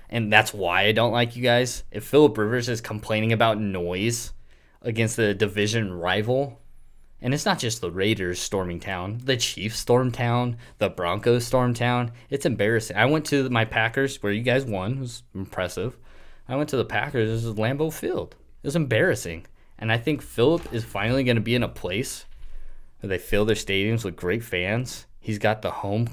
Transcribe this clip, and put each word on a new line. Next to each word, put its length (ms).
And 200
that's 220
why 300
I 100
don't 200
like 220
you 80
guys. 480
If 140
Phillip 320
Rivers 320
is 140
complaining 500
about 260
noise 760
against 340
the 160
division 600
rival, 680
and 100
it's 140
not 140
just 200
the 100
Raiders 500
storming 400
town, 440
the 120
Chiefs 420
storm 320
town, 460
the 120
Broncos 560
storm 260
town. 380
It's 140
embarrassing. 520
I 100
went 200
to 220
my 160
Packers 580
where 100
you 100
guys 220
won. 300
It 60
was 220
impressive. 600
I 80
went 140
to 60
the 80
Packers. 460
This 140
is 100
Lambeau 380
Field. 420
It 40
was 100
embarrassing. 720
And 140
I 60
think 220
Phillip 540
is 100
finally 400
gonna 160
be 140
in 80
a 60
place 580
where 80
they 100
fill 260
their 120
stadiums 480
with 120
great 280
fans. 640
He's 180
got 240
the 80
home, 420